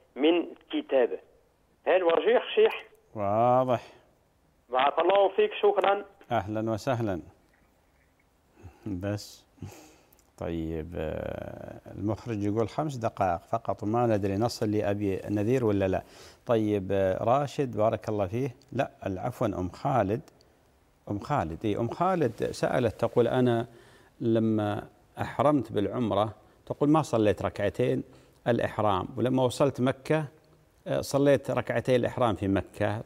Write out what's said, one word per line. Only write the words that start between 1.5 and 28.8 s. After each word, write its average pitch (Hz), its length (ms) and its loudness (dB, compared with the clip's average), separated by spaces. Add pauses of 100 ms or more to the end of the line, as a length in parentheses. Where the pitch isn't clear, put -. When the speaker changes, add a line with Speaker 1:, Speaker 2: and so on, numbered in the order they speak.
Speaker 1:
هل 180 160 2
واضح 170 520 2
شيخ؟ 214 180 4 (420)
Speaker 2:
واضح. 120 640 2 (880)
Speaker 1:
بارك 135 300 2
الله 190 300 4
فيك، 208 220 2 (100)
شكرًا. 202 440 2 (260)
Speaker 2:
أهلًا 110 400 -2
وسهلًا. 113 500 -2 (1600)
بس. 101 600 -8 (920)
طيب، 82 580 -6
آه، - 840 -8 (180)
المخرج 104 460 -4
يقول 104 260 0
خمس 151 260 -4
دقائق 104 440 -2
فقط - 440 -4
وما 113 220 0
ندري 101 320 0
نصل 110 340 -2
لأبي 104 580 0
نذير 110 360 0
ولا 98 220 2
لا. 92 160 0 (420)
طيب، 104 460 0
آه، 95 320 2
راشد، 127 540 0
بارك 110 320 0
الله 104 180 0
فيه. 120 280 -4 (160)
لا، 123 200 -2 (120)
عفوًا، 110 440 -4
أم 90 220 -4
خالد. 120 520 0 (880)
أم 104 100 -4
خالد، 87 460 -4
إي، 104 120 0
أم 117 100 -2
خالد 165 640 -2
سألت، - 500 -2
تقول: 117 260 2
"أنا 123 400 2 (540)
لما 110 640 0 (380)
أحرمت 127 500 0
بالعمرة"، 104 640 0 (320)
تقول: - 240 0
"ما 151 120 6
صليت 107 400 2
ركعتين 107 600 0 (440)
الإحرام، 104 600 0 (100)